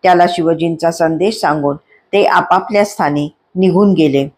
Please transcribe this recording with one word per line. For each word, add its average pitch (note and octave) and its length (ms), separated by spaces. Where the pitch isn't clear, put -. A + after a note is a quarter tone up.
त्याला F3+ 260
शिवजींचा E3 640
संदेश E3 500
सांगून D3 340
ते G3 100
आपापल्या F#3 640
स्थानी D3 440
निघून F#3 380
गेले. C#3+ 440